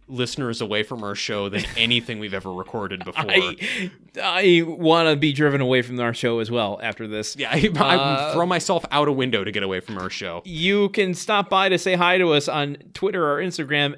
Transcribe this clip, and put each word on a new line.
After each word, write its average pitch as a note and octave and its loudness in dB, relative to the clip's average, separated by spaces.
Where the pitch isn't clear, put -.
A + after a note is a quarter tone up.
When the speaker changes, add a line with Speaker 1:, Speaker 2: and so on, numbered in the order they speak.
Speaker 1:
listeners B2 -4
away G#2+ 0
from A#2 -6
our G2+ -6
show G2+ -4
than G2+ -4
Speaker 2:
<laughs> - -8
Speaker 1:
anything A#2 2
we've G#2 -8
ever F#2+ -6
recorded F#2 -8
before. F#2+ -6
Speaker 2:
I, F#3+ -2
I F3+ 4
wanna D#3+ 4
be D3 2
driven C#3 2
away B2+ 4
from B2 -4
our A#2 -2
show A#2 0
as A2 -4
well G#2 -2
after A2 -6
this. G#2+ -6
Speaker 1:
Yeah, C3 -4
I, D#3 4
I D#3 4
Speaker 2:
Uh, C#3 0
Speaker 1:
throw E3+ 2
myself F3+ 0
out D3 4
a C#3+ 2
window B2+ 0
to G2+ -4
get G2+ -2
away F#2+ -2
from G#2 -10
our F#2 -6
show. F2 -8
Speaker 2:
You F#3+ 2
can F#3+ 0
stop G3+ -2
by F#3+ 2
to F3+ 4
say F#3 0
hi F3 4
to E3+ 4
us C#3+ 2
on C#3+ -2
Twitter F#3+ 0
or D3 -2
Instagram D3 -2